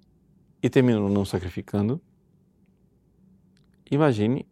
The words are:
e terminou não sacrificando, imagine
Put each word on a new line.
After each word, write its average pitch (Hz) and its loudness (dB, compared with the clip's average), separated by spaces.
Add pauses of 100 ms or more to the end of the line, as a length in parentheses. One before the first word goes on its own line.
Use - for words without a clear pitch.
(640)
e 127 0
terminou 117 2
não 101 0
sacrificando, 98 -4 (1900)
imagine 135 0